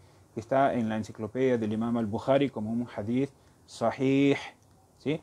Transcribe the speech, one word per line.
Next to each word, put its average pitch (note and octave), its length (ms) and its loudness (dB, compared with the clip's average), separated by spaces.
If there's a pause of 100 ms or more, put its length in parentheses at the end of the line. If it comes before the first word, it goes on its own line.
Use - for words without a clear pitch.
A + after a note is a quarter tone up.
(320)
que - 80 -8
está C3+ 340 2
en A#2 140 0
la A2 80 -2
enciclopedia A2+ 640 0
del A2 140 -2
imam A2+ 240 -2
al-Bukhari A#2 540 2
como G#2+ 200 -6
un A#2+ 240 -4
hadith A#2+ 360 -2 (340)
sahih, C3+ 720 2 (600)
¿sí? D3+ 240 -4